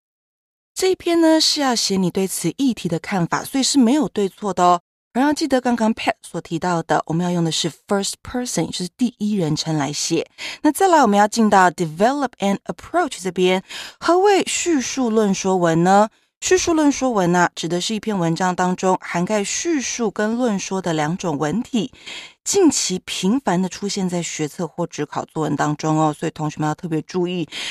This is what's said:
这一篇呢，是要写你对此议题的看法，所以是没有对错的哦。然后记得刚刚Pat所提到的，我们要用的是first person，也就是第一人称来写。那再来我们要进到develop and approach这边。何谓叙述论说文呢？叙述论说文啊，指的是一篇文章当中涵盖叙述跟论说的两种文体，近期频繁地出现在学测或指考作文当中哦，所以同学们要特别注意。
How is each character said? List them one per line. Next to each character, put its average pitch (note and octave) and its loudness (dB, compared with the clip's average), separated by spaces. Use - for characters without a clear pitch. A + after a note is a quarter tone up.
这 F#4 0
一 F#4 2
篇 E4+ 0
呢， D#4+ 6
是 D4+ 0
要 B3+ 2
写 G3 -2
你 F#3 2
对 F#3+ -2
此 - -4
议 B3+ 2
题 - -6
的 E3 -2
看 F3 -2
法， - -2
所 - -4
以 B3+ 2
是 C#4 0
没 A#3+ 6
有 D4 2
对 G3 -2
错 G3 -6
的 F3+ 0
哦。 F3 4
然 B3 2
后 D4+ 2
记 D4 -2
得 C4 2
刚 B3 0
刚 A3 0
Pat - -4
所 - -12
提 - -6
到 F3 0
的， D#3 0
我 D#3 -2
们 F3 0
要 F3 -2
用 F3 0
的 E3 0
是 D3+ -2
first G3 -2
person， B3 -4
也 F3 -8
就 F#3 -6
是 F3+ -6
第 A#3+ -2
一 G#3 -2
人 D#3 0
称 D#3 -2
来 C#3+ -2
写。 D#3 -4
那 D4+ 2
再 G4 2
来 E4 6
我 B3+ 6
们 G3+ 4
要 G#3 6
进 G#3+ 2
到 F#3+ 6
develop G#3+ 0
and G3 0
approach D4 -4
这 F#3 -4
边。 F#3 2
何 F4 2
谓 F#4+ 4
叙 - 0
述 B3 -2
论 G#3+ 2
说 F#3+ 0
文 E3+ 2
呢？ G3+ 4
叙 F#4 2
述 E4+ 0
论 D4 4
说 C4 -2
文 F3+ 2
啊， F3 2
指 - -8
的 F3 -2
是 A3 -4
一 G#3 -2
篇 G#3 -4
文 E3 0
章 F3+ 0
当 F3+ 0
中 F#3 0
涵 F3 -4
盖 G#3 -2
叙 D#4 -4
述 A3+ -4
跟 G#3+ -4
论 A#3 0
说 F#3+ -6
的 F3 -2
两 D#3 -2
种 D#3+ -4
文 D#3 -2
体， - -4
近 F#4 4
期 - -2
频 G#3+ 0
繁 F3+ 0
地 F#3 -2
出 - -8
现 F#3+ -4
在 F3 -2
学 D3+ -6
测 D#3+ -6
或 - -6
指 D3 -6
考 - -6
作 D#3 -4
文 D3 -2
当 D3+ 0
中 D#3 0
哦， D#3 2
所 E3 -4
以 - -6
同 D3+ -6
学 - -8
们 D#3 -2
要 D3+ -2
特 - -10
别 D#3+ -2
注 F3 -4
意。 F3+ -4